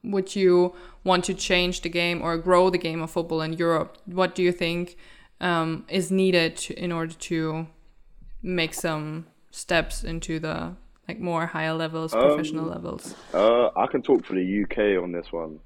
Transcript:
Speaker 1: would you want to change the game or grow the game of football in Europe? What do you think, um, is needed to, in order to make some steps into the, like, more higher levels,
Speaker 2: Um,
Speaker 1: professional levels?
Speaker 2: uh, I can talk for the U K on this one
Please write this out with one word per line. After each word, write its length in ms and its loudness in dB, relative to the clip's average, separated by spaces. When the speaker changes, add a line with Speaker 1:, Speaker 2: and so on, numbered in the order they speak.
Speaker 1:
would 320 -4
you 400 6
want 220 4
to 80 -2
change 480 0
the 80 -6
game 320 -2
or 160 -2
grow 320 6
the 80 0
game 240 -4
of 80 -8
football 320 -2
in 100 -4
Europe? 540 0
What 280 0
do 80 0
you 100 4
think, 440 -4
um, 480 0
is 200 0
needed 460 4
to, 180 -8
in 160 -4
order 220 -4
to 360 -2
make 300 -2
some 540 -4
steps 520 -2
into 360 -6
the, 360 -6
like, 140 -10
more 260 -2
higher 280 -2
levels, 400 -4
Speaker 2:
Um, 80 4
Speaker 1:
professional 440 2
levels? 480 -10
Speaker 2:
uh, 420 6
I 120 4
can 120 -2
talk 240 4
for 100 -6
the 100 2
U 40 0
K 300 2
on 160 -2
this 200 -8
one 340 -8